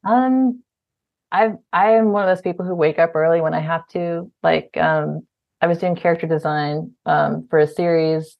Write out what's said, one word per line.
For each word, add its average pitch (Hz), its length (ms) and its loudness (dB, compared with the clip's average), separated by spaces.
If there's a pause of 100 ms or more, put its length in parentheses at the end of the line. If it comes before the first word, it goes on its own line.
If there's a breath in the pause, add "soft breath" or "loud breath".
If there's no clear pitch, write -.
Um, 254 600 0 (680)
I, 214 200 2 (200)
I 202 200 2
am 220 200 4
one 202 160 0
of 185 80 2
those 180 60 -14
people 180 240 -6
who 180 80 -4
wake 160 240 0
up 165 180 0
early 165 240 2
when 156 140 -2
I 156 60 -2
have 165 300 -6
to. 170 420 -6 (100)
Like, 175 360 -2
um, 156 440 -2 (400)
I 170 60 4
was 170 100 2
doing 180 180 -2
character 170 300 -2
design, 151 680 -2 (140)
um, 147 460 0
for 160 80 4
a 151 80 4
series 160 720 -2